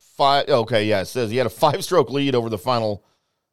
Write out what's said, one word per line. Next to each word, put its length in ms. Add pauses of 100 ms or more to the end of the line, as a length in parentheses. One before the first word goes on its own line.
(180)
Five. 320
Okay, 360
yeah, 160
it 40
says 260
he 60
had 100
a 20
five-stroke 600
lead 260
over 140
the 80
final, 480 (480)